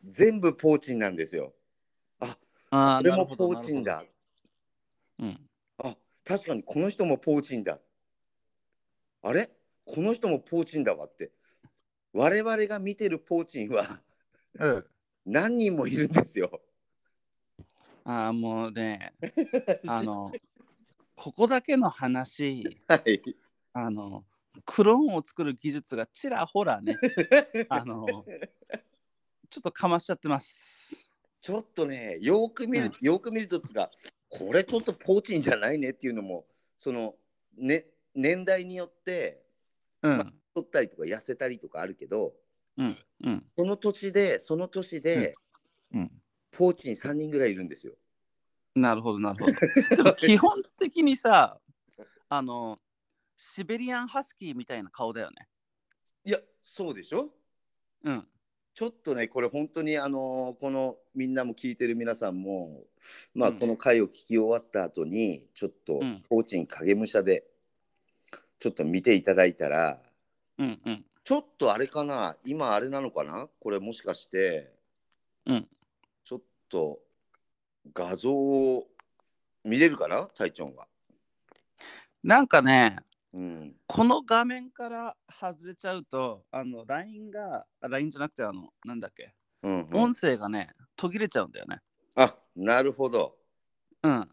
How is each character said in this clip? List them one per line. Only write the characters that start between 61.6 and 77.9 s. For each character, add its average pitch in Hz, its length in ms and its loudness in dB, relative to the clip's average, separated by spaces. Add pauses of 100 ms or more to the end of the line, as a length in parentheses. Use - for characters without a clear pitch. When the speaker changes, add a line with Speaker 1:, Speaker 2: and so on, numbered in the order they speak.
Speaker 1:
い 117 60 -8
て 123 100 0
る 117 80 0
皆 117 220 -2
さ 113 140 -4
ん 92 120 -6
も、 90 420 -8 (500)
ま 123 120 2
あ、 - 40 6
Speaker 2:
う - 20 -6
ん。 107 60 -8
Speaker 1:
こ 117 80 0
の 113 100 0
回 117 240 4
を 101 80 2
聞 - 180 -18
き 113 120 2
終 110 140 2
わ 117 60 2
っ - 120 -10
た 98 140 0
後 82 200 -4
に、 90 500 -2
ち - 100 -10
ょ - 40 -4
っ - 20 -4
と - 300 -6
Speaker 2:
う 135 40 -2
ん。 107 240 -8
Speaker 1:
ポ 113 100 4
ー 113 60 2
チ 98 140 -4
ン 82 80 -4
影 92 300 2
武 110 100 -2
者 101 160 0
で、 92 240 2 (1120)
ち - 80 -4
ょ 110 40 2
っ - 20 -14
と 78 120 -4
見 87 180 0
て 117 120 6
い 90 80 4
た 98 120 4
だ 92 120 8
い 87 100 0
た 78 120 -4
ら、 76 340 0 (560)
Speaker 2:
う 143 40 -2
ん、 123 220 -6
う 120 60 -6
ん。 107 160 -8 (180)
Speaker 1:
ち - 80 0
ょ 285 60 4
っ 294 80 -6 (100)
と 117 160 2
あ 107 60 0
れ 131 80 -2
か 151 180 -6
な？ 117 400 -4
今 135 300 -2
あ 104 60 2
れ 127 100 -6
な 139 100 -4
の 131 100 -6
か 76 140 -4
な？ 90 240 -10 (120)
こ 110 100 -6
れ 101 80 -2
も 107 160 -8
し - 80 -18
か 95 120 -4
し - 120 -16
て、 85 440 -2 (760)
Speaker 2:
う 135 80 0
ん。 - 140 -4 (540)
Speaker 1:
ち - 120 -14
ょ - 20 -12
っ 110 60 -16 (260)
と 78 320 -4 (920)